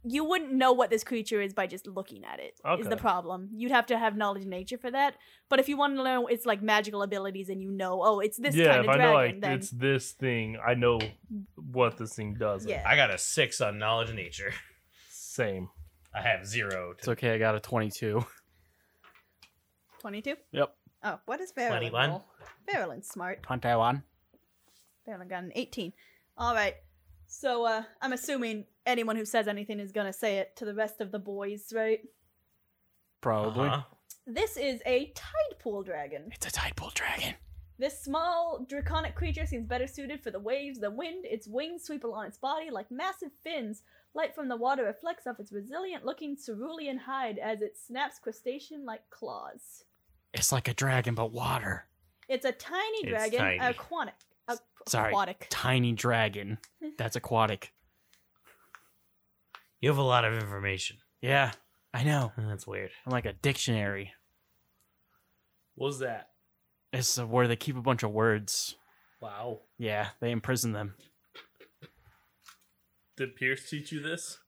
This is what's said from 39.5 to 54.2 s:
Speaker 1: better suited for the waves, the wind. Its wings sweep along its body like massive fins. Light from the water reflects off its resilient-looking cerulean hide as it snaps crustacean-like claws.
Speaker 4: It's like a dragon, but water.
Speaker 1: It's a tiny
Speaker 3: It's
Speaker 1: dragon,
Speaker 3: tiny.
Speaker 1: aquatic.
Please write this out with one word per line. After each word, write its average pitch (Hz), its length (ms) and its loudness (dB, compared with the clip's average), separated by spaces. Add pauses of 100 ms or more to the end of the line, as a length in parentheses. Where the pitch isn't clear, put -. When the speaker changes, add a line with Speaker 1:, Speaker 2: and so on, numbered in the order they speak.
Speaker 1:
better 247 200 -2
suited 277 360 -12
for 226 80 -6
the 196 80 -8
waves, 262 400 -4
the 208 100 -2
wind. 330 360 -8
Its 214 220 -6
wings 311 360 -6
sweep 294 200 -8
along 214 240 -6
its 214 100 -16
body 311 340 -4
like 196 180 -8
massive 330 420 -6 (120)
fins. 254 400 -6 (300)
Light 302 200 -2
from 294 160 -8
the 247 80 -2
water 254 260 0
reflects 330 440 -4
off 240 120 -8
its 202 120 -14
resilient-looking 285 840 -6
cerulean 269 600 -8
hide 262 400 -4
as 214 240 -4
it - 160 -6
snaps 285 420 -6
crustacean-like 254 920 -10
claws. - 720 -14 (500)
Speaker 4:
It's - 180 2
like 127 160 0
a 120 60 -2
dragon, 127 400 2
but 113 180 0
water. 117 560 -2 (400)
Speaker 1:
It's 262 180 -4
a 254 60 0
tiny 415 520 -4
Speaker 3:
It's - 60 -4
Speaker 1:
dragon, 220 300 0
Speaker 3:
tiny. 92 200 4
Speaker 1:
aquatic. 254 560 -2 (340)